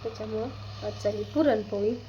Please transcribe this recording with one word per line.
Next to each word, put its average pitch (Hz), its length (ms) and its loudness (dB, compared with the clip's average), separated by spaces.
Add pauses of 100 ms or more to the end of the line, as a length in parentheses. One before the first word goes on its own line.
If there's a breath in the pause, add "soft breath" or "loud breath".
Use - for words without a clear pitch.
त्याच्यामुळं 220 440 -4 (380)
आज 208 180 -6
चालली 208 200 2 (100)
पुरणपोळी. 214 580 4 (180)